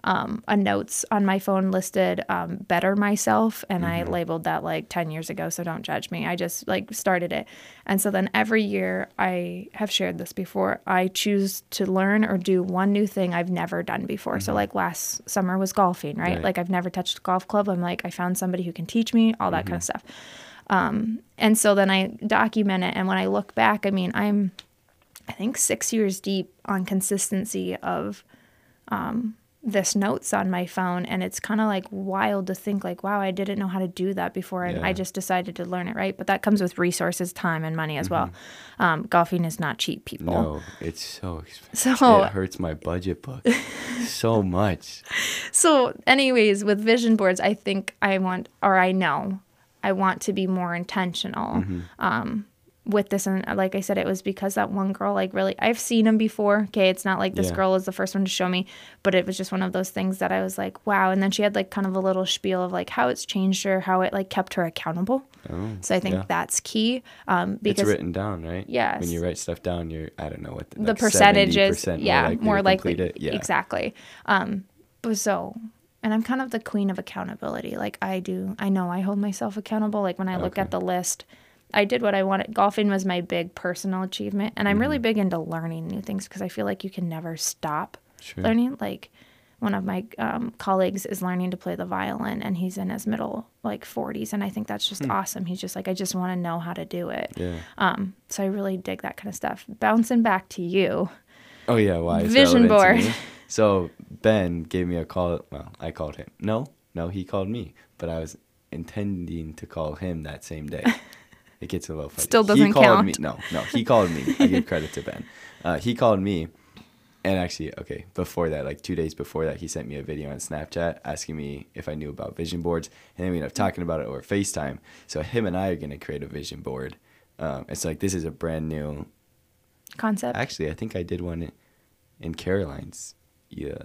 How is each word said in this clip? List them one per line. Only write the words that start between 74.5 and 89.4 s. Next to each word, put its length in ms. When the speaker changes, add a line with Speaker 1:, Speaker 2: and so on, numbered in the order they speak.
Speaker 1:
but 160
so, 400
and 100
I'm 100
kind 200
of 80
the 100
queen 300
of 80
accountability. 800
Like, 240
I 180
do, 380
I 100
know 220
I 100
hold 200
myself 360
accountable. 460
Like, 160
when 100
I 80
look 220
at 80
Speaker 2:
Okay. 120
Speaker 1:
the 40
list, 420
I 80
did 180
what 120
I 80
wanted. 320
Golfing 340
was 160
my 160
big 360
personal 480
achievement, 520
and 120
I'm 100
really 180
Speaker 2:
Mm-hmm. 60
Speaker 1:
big 160
into 220
learning 480
new 120
things 280
'cause 120
I 80
feel 180
like 180
you 60
can 180
never 280
stop 640
Speaker 2:
Sure. 240
Speaker 1:
learning. 360
Like, 300